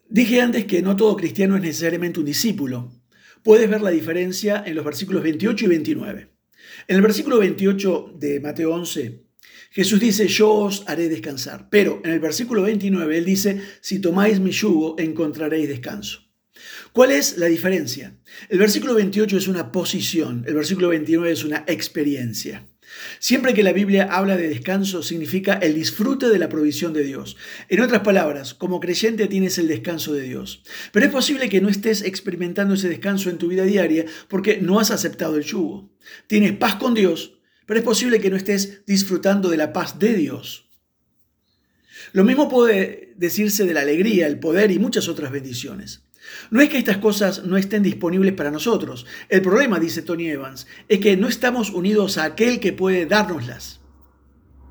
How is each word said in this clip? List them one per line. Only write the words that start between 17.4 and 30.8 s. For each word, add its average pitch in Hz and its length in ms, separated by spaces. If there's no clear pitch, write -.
diferencia? 165 720
El 202 80
versículo 220 360
veintiocho 202 440
es 180 100
una 170 240
posición, 151 720
el 160 80
versículo 175 360
veintinueve 165 420
es 151 100
una 151 240
experiencia. 143 1000
Siempre 247 360
que 202 100
la 180 80
Biblia 196 380
habla 190 260
de 170 120
descanso, 185 540
significa 170 520
el 165 200
disfrute 240 540
de 208 100
la 165 100
provisión 156 440
de 151 100
Dios. 135 340
En 190 120
otras 233 220
palabras, 156 520
como 180 240
creyente 208 480
tienes 190 320
el 170 80
descanso 156 460
de 143 100
Dios. 127 400